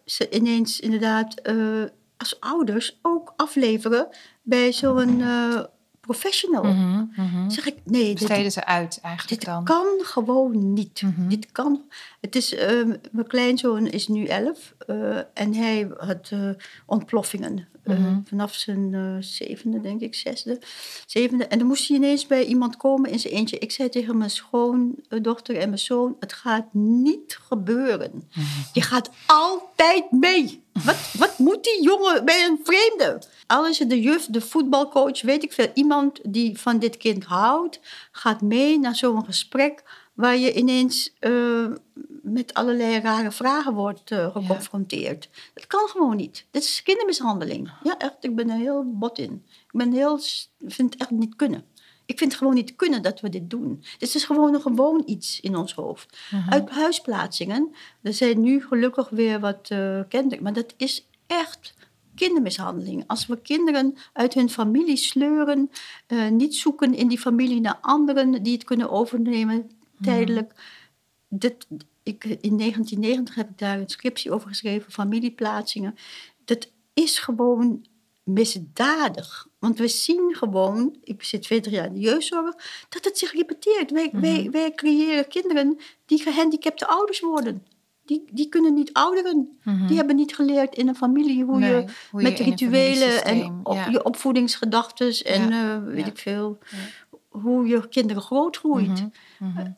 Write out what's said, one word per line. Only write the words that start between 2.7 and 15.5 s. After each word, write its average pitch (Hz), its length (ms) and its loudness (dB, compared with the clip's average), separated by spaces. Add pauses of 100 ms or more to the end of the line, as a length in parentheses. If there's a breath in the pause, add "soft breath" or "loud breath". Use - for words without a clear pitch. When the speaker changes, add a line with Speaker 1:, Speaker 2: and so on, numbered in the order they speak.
Speaker 1:
ook 330 340 -2
afleveren 240 720 2 (340 loud breath)
bij 247 300 4
zo'n, 247 480 2
eh, 240 400 0 (400)
professional. 277 640 -2
Speaker 2:
Mhm, 190 400 2 (120)
mhm. 185 340 -2
Speaker 1:
Zeg 285 160 -6
ik, 285 180 -6
nee, 233 200 2 (100)
dit 170 40 -6
Speaker 2:
Besteden 202 340 0
ze - 120 -4
uit 175 380 -2
eigenlijk 170 380 -8
Speaker 1:
dit 180 100 -8
Speaker 2:
dan? 170 140 -4
Speaker 1:
kan 339 220 2 (120)
gewoon 240 720 0
niet. 202 300 -4
Speaker 2:
Mhm. 180 260 0
Speaker 1:
Dit 214 240 -4
kan, 277 300 0 (380 loud breath)
het 208 160 -6
is, - 180 -2
ehm, 226 420 0 (140)
mijn 226 160 -4
kleinzoon 247 600 0
is - 220 -4
nu 214 180 0
elf, 240 480 -4 (120)
eh, 214 320 -4 (160)
en 208 200 -2